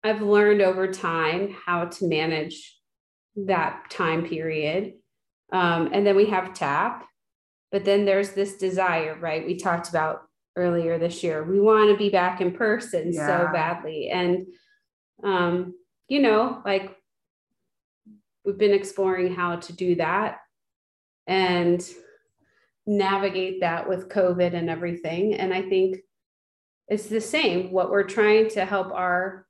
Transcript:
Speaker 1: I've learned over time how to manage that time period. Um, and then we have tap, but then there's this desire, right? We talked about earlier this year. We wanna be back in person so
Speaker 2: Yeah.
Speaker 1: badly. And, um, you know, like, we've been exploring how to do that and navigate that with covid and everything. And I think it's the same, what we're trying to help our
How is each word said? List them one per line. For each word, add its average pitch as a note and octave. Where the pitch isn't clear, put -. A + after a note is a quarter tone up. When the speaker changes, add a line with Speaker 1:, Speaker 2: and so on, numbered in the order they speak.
Speaker 1:
I've G#3+
learned G#3
over F#3
time F3
how F3
to F3
manage D#3+
that F#3+
time E3+
period. D#3+
Um, E3+
and G3+
then G3+
we G3+
have F#3+
tap, D#3
but G3
then G3+
there's G3
this G3
desire, F3
right? D#3+
We F3
talked F3
about D#3+
earlier E3+
this E3+
year. D#3
We F#3+
wanna G#3+
be G3+
back F3+
in F3+
person F#3
so D#3+
Speaker 2:
Yeah. E3+
Speaker 1:
badly. D#3+
And, F3+
um, F3+
you C#4+
know, A3+
like, F#3+
we've G3
been G3+
exploring F#3
how F3
to F3
do F3+
that E3+
and F3
navigate G3
that E3
with F#3
covid F3+
and E3+
everything. E3+
And F#3
I F#3
think F#3
it's G#3+
the G#3+
same, F#3
what F#3
we're G3+
trying G#3+
to G#3
help F#3+
our F#3